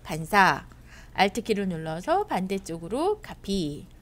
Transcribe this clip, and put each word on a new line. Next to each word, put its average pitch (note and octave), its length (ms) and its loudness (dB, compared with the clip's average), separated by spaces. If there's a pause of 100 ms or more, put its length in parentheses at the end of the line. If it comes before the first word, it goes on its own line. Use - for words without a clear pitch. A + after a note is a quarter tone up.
반사. E3 640 4 (520)
Alt G3+ 240 2
키를 G3 260 -2
눌러서 F3 580 -2
반대쪽으로 G3 960 -2
카피. F3 640 -4 (160)